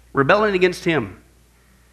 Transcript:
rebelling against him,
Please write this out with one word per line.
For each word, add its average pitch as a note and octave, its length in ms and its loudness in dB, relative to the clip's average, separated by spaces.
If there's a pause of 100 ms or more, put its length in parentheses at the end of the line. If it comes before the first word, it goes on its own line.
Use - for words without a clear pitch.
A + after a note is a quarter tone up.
(120)
rebelling G3 420 2
against F3+ 300 -2
him, C3 320 -4 (760)